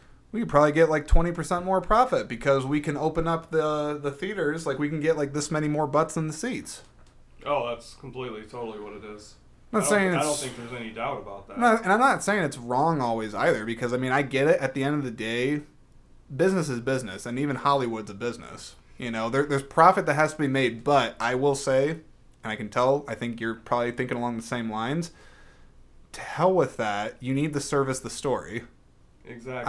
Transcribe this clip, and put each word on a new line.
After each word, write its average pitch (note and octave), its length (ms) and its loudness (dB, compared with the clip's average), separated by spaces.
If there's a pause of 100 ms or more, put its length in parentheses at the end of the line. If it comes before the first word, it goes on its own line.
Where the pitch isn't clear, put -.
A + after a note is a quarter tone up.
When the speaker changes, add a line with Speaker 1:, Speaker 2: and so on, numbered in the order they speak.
(320)
Speaker 1:
we A3+ 80 -4
could G3+ 80 -4
probably D3 240 6
get, D#3+ 180 6
like, D3+ 160 0
twenty E3+ 240 8
percent F3 340 -4
more F#3+ 160 4
profit G#3+ 460 4
because C3+ 400 2
we D3 140 2
can D3 160 -2
open D#3 320 0
up E3 240 -2
the, D3+ 500 0
the C#3+ 80 -2
theaters, E3 560 -4
like, C#3 120 -2
we D3 100 0
can D#3 120 -2
get, D#3+ 160 2
like, C#3+ 160 -2
this D3 180 -4
many D3+ 180 0
more D3+ 180 0
butts D3+ 300 0
in E3 100 -2
the D#3 60 -6
seats." E3+ 500 -8 (640)
Speaker 2:
Oh, C3+ 220 -2
that's A#2 260 -10
completely, B2 480 -12
totally A2 380 -10
what G#2 140 -12
it G#2 100 -14
is. G#2 300 -18 (380)
Speaker 1:
I'm A3 80 2
not - 60 -2
Speaker 2:
I D3 40 2
don't, G3+ 80 4
Speaker 1:
saying F#3 180 2
Speaker 2:
I D3 60 2
don't D3+ 100 0
Speaker 1:
it's C#3+ 100 -2
Speaker 2:
think B2+ 140 -8
there's A#2+ 240 -12
any A2 100 -10
doubt A2+ 320 -6
about - 260 -14
that. - 60 -16
Speaker 1:
I'm - 60 -6
not, A3+ 240 4
and F3+ 80 2
I'm A3 80 4
not C4 240 2
saying G3+ 180 2
it's C#3 160 -4
wrong C3+ 420 2
always A2+ 340 0
either, A#2 300 2
because, A#2 280 -2
I B2+ 40 0
mean, B2+ 160 -2
I C#3+ 100 4
get C3 260 2
it. F3 120 4
At C3 140 -2
the C3+ 80 -2
end C#3+ 140 0
of D3 80 -2
the B2+ 80 -4
day, A#2+ 500 -2 (720)
business F3 340 2
is B2 120 -4
business, A#2+ 460 -4
and A#2+ 120 -4
even C#3+ 180 -2
Hollywood's A#2 540 0
a G2+ 40 -10
business. G#2+ 600 -8 (240)
You A#2+ 140 -8
know, A2+ 180 -2
there, C3+ 160 2
there's C#3 160 0
profit F3+ 440 6
that D3+ 80 0
has D3+ 200 2
to - 60 -12
be C#3+ 80 2
made, B2+ 360 0
but C3+ 360 4
I A#2+ 160 0
will C#3 180 2
say, C3+ 360 2 (520)
and A2+ 100 -8
I G#2+ 40 -4
can G#2+ 120 -8
tell, C3 400 2
I A#2 60 -6
think A#2 260 -6
you're A2+ 140 -2
probably A#2+ 380 -2
thinking B2+ 260 -4
along A#2+ 180 -4
the A2+ 60 -6
same A#2 280 -6
lines, C3 420 -4 (1000)
to - 80 -14
hell F3 320 0
with E3 240 2
that. G#2+ 440 -4
You B2 120 -4
need C#3+ 220 -2
to C#3+ 60 -2
service C3+ 400 -2
the A#2 100 -10
story. A2 540 -4 (600)
Speaker 2:
Exactly. B2 440 -12